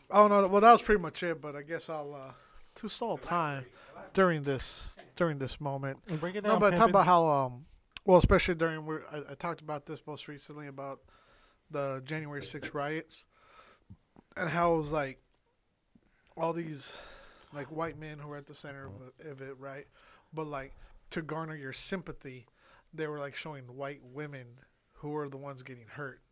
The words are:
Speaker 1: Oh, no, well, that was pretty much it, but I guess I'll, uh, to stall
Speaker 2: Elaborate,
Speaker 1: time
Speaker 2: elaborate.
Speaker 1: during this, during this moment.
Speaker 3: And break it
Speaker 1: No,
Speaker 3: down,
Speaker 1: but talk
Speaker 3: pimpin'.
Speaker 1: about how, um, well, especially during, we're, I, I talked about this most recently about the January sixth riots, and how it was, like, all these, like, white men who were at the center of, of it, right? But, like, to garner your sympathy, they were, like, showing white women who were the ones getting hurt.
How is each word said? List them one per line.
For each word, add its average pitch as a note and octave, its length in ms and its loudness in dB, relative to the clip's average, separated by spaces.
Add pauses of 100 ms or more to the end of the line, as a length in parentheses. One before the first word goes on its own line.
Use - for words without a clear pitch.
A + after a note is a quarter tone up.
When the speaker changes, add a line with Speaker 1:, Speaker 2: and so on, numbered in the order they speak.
Speaker 1:
Oh, G#3 180 10
no, G3+ 200 6
well, G3+ 140 4
that A3+ 100 12
was A3+ 100 10
pretty G#3 200 4
much D#3+ 220 -8
it, E3 160 -2
but C#3+ 160 -10
I D3 60 -10
guess D#3 280 -8
I'll, D3 240 -8
uh, C3+ 180 -14 (440)
to G#3+ 140 -10
stall A#3 220 -4
Speaker 2:
Elaborate, - 180 -6
Speaker 1:
time D3 360 0 (280)
Speaker 2:
elaborate. - 200 -18
Speaker 1:
during F3 300 6
this, - 540 -4 (180)
during D#3+ 220 0
this C3+ 240 -6
moment. C#3 460 -6
Speaker 3:
And D#3+ 120 -4
break F3+ 160 -6
it G#3 80 -6
Speaker 1:
No, G#3 80 4
Speaker 3:
down, F3+ 80 6
Speaker 1:
but G3 120 8
talk F3 160 8
Speaker 3:
pimpin'. - 20 8
Speaker 1:
about F#3 160 8
how, E3+ 220 8
um, C3+ 380 2 (400)
well, F#3 120 10
especially F3+ 380 6
during, D#3+ 300 -2
we're, D#3 260 -6
I, C#3+ 200 -10
I C#3 40 -12
talked E3 260 -6
about D3+ 240 -8
this D3+ 200 -10
most D3 220 -12
recently D3 400 -14
about C#3 320 -12 (680)
the C#3 360 -2
January D3 380 -6
sixth - 300 -8
riots, D3+ 520 -4 (1080)
and F#3 140 -4
how E3+ 240 2
it E3 60 2
was, D3 120 -4
like, C#3 300 -4 (1160)
all E3 160 0
these, D#3 380 -8 (600)
like, C#3 140 -8
white D#3 320 -6
men D3+ 200 -12
who D3 100 -14
were D3 80 -12
at C#3+ 100 -16
the D3 80 -20
center C#3 320 -14
of, C3 440 -18
of C3+ 100 -14
it, C3+ 180 -14
right? C#3 280 -14 (460)
But, D#3 140 -6
like, C3+ 260 -8 (380)
to F3 100 -6
garner D#3 340 -6
your C3+ 180 -10
sympathy, C3+ 720 -10 (460)
they D#3 140 -4
were, D3+ 120 -6
like, C#3 160 -8
showing D3 280 -10
white C3+ 400 -10
women C3 440 -12 (460)
who D3 160 -10
were D3 200 -4
the C3+ 80 -12
ones C3+ 260 -12
getting B2 240 -16
hurt. C3+ 320 -12 (120)